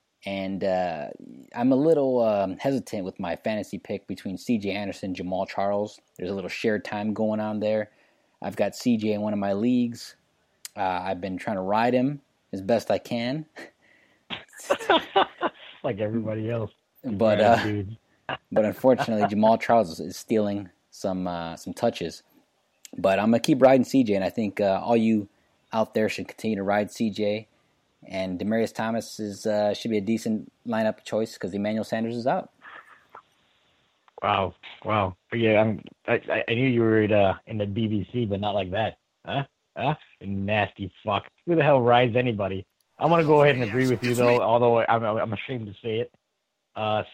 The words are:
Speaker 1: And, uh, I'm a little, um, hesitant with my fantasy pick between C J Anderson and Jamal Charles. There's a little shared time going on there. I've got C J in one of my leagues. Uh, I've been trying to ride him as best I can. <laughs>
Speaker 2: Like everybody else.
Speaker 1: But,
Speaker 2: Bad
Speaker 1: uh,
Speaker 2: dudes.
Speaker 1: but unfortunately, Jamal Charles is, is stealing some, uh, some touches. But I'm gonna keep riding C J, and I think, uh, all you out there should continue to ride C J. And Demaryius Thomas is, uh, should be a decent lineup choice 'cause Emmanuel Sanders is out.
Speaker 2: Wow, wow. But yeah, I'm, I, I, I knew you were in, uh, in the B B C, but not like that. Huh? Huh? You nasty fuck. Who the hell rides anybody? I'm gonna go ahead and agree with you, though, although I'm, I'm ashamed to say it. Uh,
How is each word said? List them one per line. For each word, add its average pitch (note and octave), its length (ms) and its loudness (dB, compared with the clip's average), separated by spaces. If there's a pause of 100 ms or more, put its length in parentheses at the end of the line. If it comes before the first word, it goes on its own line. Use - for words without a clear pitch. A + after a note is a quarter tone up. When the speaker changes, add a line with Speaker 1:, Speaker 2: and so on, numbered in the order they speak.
(240)
Speaker 1:
And, G2 400 -6
uh, F2+ 440 -2 (460)
I'm B2 180 2
a C3 40 4
little, C#3 460 4
um, G2 360 2
hesitant A2+ 460 -4
with F2+ 160 -8
my E2+ 160 -4
fantasy G#2+ 420 -6
pick - 280 -10
between F#2+ 320 -8
C A#2+ 200 -2
J G2 120 -4
Anderson G2+ 400 -6
and F2+ 60 -8
Jamal F#2 300 -4
Charles. G2+ 540 -4 (160)
There's F2+ 140 -6
a G2+ 40 -4
little F2+ 160 -8
shared G#2+ 340 -2
time G#2+ 280 -4
going G#2+ 280 -2
on G#2+ 200 -4
there. G#2+ 300 0 (500)
I've G2 160 -8
got G2+ 200 -2
C A#2+ 200 2
J G#2+ 160 0
in G#2 80 -2
one G#2+ 140 -2
of G#2 40 -2
my G2 160 -2
leagues. A#2+ 600 -2 (600)
Uh, G2+ 40 -6 (220)
I've F#2 180 -4
been F#2+ 180 -6
trying A2 180 -6
to F#2 60 -4
ride A2 320 2
him C3+ 260 0 (320)
as F#2+ 100 -8
best G#2+ 280 0
I F#2+ 80 2
can. B2+ 520 -6
<laughs> - 60 -20 (2250)
Speaker 2:
Like A2+ 160 -4
everybody A2 520 -4
else. A2+ 200 -4 (320)
Speaker 1:
But, G#2 360 2
Speaker 2:
Bad - 20 4
Speaker 1:
uh, A2 240 6
Speaker 2:
dudes. G#2 320 -4 (560)
Speaker 1:
but G#2+ 140 4
unfortunately, A2 640 2
Jamal A2 280 4
Charles A2+ 340 2
is, D#2+ 100 -12
is F2+ 160 -10
stealing G2+ 520 -2 (220)
some, F#2 360 -4
uh, E2+ 300 -6
some - 160 -12
touches. - 500 -4 (760)
But F#2+ 200 4
I'm G#2 120 2
gonna A#2 100 4
keep C3+ 220 2
riding C3 220 8
C C3 200 2
J, G#2 100 0
and F#2+ 100 0
I F2+ 40 0
think, G#2 320 -4
uh, F#2+ 240 2
all A#2 120 2
you A2 320 2 (440)
out A2+ 220 -2
there A2 160 2
should - 180 -10
continue A2 280 -4
to G2 60 -4
ride G2+ 280 0
C A2+ 180 -2
J. G#2 380 -4 (600)
And F#2 300 -6
Demaryius A2 360 -2
Thomas A2+ 460 -6
is, G2+ 260 -8
uh, G#2 280 2
should A#2 160 -6
be A2 80 2
a G2 40 -2
decent A2 480 -2 (160)
lineup A2 380 -2
choice A2 340 -4
'cause F#2+ 160 -8
Emmanuel G#2 300 -2
Sanders A2+ 320 -4
is A#2 100 -4
out. F3 240 -2 (1700)
Speaker 2:
Wow, G2 320 0 (300)
wow. G2+ 320 -2 (140)
But A#2 80 -4
yeah, A2 220 6
I'm, A2 220 0 (240)
I, A#2 80 2 (160)
I, G2+ 180 0
I A#2 60 0
knew B2+ 140 2
you A#2+ 120 2
were A2 220 4
in, G#2+ 100 2
uh, G2 220 4 (120)
in A2+ 120 -10
the G#2 80 -2
B A2 200 -2
B G#2 260 -2
C, A#2+ 140 -2
but G2 140 -2
not G#2 140 -2
like F#2+ 180 -2
that. G#2 260 -4 (260)
Huh? C3+ 200 -4 (320)
Huh? C#3+ 180 0 (260)
You G2 60 -14
nasty G2 640 -2 (120)
fuck. G2+ 220 0 (200)
Who E3+ 80 2
the D#3+ 80 4
hell C#3 180 6
rides A#2+ 360 4
anybody? G2+ 500 -2 (320)
I'm D3+ 100 0
gonna E3 160 4
go D3 180 6
ahead C#3+ 120 6
and B2 100 0
agree B2+ 240 0
with B2 160 0
you, A#2+ 100 2
though, A#2+ 280 4
although A#2 420 4
I'm, A2+ 200 2
I'm A2 280 0
ashamed A2+ 360 -8
to G2 40 -12 (100)
say A2+ 180 -4
it. A#2+ 120 -6 (640)
Uh, G#2+ 260 -2 (120)